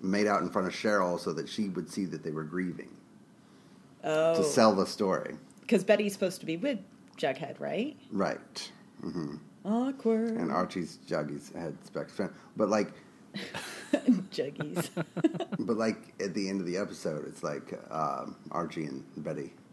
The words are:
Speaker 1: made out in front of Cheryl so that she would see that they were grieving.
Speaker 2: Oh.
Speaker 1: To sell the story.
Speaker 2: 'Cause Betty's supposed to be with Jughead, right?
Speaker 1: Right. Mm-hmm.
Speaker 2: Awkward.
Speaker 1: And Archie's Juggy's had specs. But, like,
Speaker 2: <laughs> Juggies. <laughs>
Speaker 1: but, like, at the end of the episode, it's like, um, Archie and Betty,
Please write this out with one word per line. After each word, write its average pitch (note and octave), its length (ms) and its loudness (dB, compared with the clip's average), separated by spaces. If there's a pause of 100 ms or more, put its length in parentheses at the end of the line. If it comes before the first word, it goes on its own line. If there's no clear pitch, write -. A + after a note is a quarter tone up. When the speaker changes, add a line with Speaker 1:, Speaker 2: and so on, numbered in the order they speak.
Speaker 1:
made G2+ 260 4
out G2 140 4
in F2 80 0
front F#2+ 180 0
of F2 60 -2
Cheryl F#2 480 2
so F2 140 -2
that D#2 160 -6
she G#2 180 -2
would F2+ 220 -4
see G2 160 -2
that D#2+ 180 -6
they D#2+ 80 -4
were D#2 120 -4
grieving. F2 520 -4 (1040)
Speaker 2:
Oh. D#3+ 340 4
Speaker 1:
To E3 80 4
sell B2 300 8
the F#2 120 4
story. F#2 500 0 (320)
Speaker 2:
'Cause F#3+ 160 4
Betty's G#3 300 4
supposed F3+ 260 -2
to D3+ 60 -10
be E3 100 -2
with A#3 220 -2 (400)
Jughead, C#3 420 -2
right? F#3+ 340 -2 (160)
Speaker 1:
Right. - 640 -2 (320)
Mm-hmm. D2+ 300 -4 (320)
Speaker 2:
Awkward. A3+ 680 2
Speaker 1:
And E3 160 0
Archie's - 460 -2 (100)
Juggy's D2 460 -4
had E2 200 -6 (120)
specs. - 340 -8 (340)
But, G#2+ 140 4
like, G#2 240 4 (420)
Speaker 2:
<laughs> - 580 -6 (380)
Juggies. D3+ 600 -4 (360)
<laughs> - 320 -2
Speaker 1:
but, A2+ 200 0
like, A2+ 420 0
at F#2 140 -2
the G2 160 0
end G2 100 0
of E2+ 60 -2
the F2 100 -2
episode, E2+ 500 -2
it's C#2+ 160 -10
like, D2 300 -4 (180)
um, C#2 460 -2 (140)
Archie E2 340 -2
and C2+ 180 -6 (140)
Betty, D2 380 -6 (180)